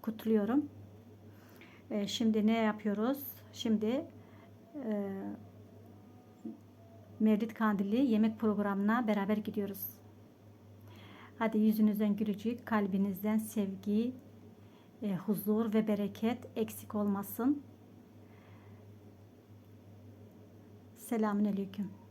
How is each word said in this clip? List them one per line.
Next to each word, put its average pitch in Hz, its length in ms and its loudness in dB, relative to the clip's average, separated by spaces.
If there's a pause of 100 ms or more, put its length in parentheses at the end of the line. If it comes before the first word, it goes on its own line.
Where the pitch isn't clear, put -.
kutluyorum. 220 680 0 (1200)
E, 202 160 -2
şimdi 220 400 2
ne 220 40 6
yapıyoruz? 220 720 0 (300)
Şimdi, 220 520 0 (800)
e, 202 260 -2 (2000)
Mevlid 214 320 4
Kandili 214 600 2
yemek 220 280 4
programına 208 680 2
beraber 202 300 2
gidiyoruz. 202 500 -4 (1500)
Hadi 220 180 2
yüzünüzden 214 580 4
gülücük, 214 500 -2
kalbinizden 202 720 2
sevgi, 214 760 -2 (880)
e, 202 140 -2
huzur 214 580 0
ve 220 140 4
bereket 208 500 0 (180)
eksik 220 400 -4
olmasın. 208 680 0 (3250)
Selamünaleyküm. 208 1120 -2